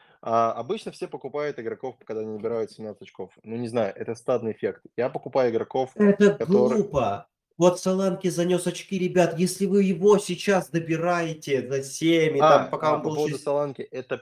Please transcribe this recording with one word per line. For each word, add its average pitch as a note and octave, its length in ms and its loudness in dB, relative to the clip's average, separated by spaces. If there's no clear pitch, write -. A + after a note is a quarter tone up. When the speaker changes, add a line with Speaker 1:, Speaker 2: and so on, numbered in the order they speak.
Speaker 1:
А, A2+ 300 0
обычно C3+ 400 -8
все - 160 -12
покупают D3 500 -8
игроков, A2+ 380 -8
когда A2 160 -6
они A2 100 -8
набирают A2 380 -6
семнадцать G#2+ 320 -14
очков. F#2+ 300 -16
Ну, A2 140 -10
не A#2+ 120 -6
знаю, A2 280 -2
это A2+ 180 -8
стадный A2+ 380 -2
эффект. G2+ 300 -6
Я B2 140 -2
покупаю C3 420 0
игроков, A#2+ 420 -2
Speaker 2:
Это G3+ 400 6
Speaker 1:
которые G#3+ 480 2
Speaker 2:
глупо. G#2 440 -2
Вот F3 240 4
Соланке F#3 500 -2
занёс F3 360 0
очки, F3+ 320 -6
ребят. E3+ 400 2
Если F3+ 280 0
вы G3 180 4
его F#3+ 340 6
сейчас F#3 520 0
добираете D#3+ 960 -2
за C3+ 160 -4
семь, D#3 520 2
и C#3 40 0
там, C#3+ 240 6
Speaker 1:
А, - 40 -8
Speaker 2:
пока D#3 220 -2
Speaker 1:
а, D3+ 60 2
Speaker 2:
он - 60 -4
Speaker 1:
по D#3+ 80 -4
Speaker 2:
был D3+ 60 -4
Speaker 1:
поводу D3+ 180 -2
Speaker 2:
шесть- C3 100 -10
Speaker 1:
Соланке, C#3+ 400 -4
это B2+ 380 -10